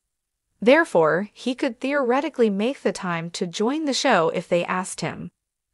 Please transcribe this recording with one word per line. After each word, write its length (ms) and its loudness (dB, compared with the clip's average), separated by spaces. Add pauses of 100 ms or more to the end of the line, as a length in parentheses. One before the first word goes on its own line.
(600)
Therefore, 720 4
he 220 -6
could 240 -4
theoretically 720 0
make 320 -2
the 80 2
time 400 -6
to 160 -6
join 380 -2
the 80 0
show 360 2
if 180 -4
they 180 0
asked 360 -6
him. 300 -8 (420)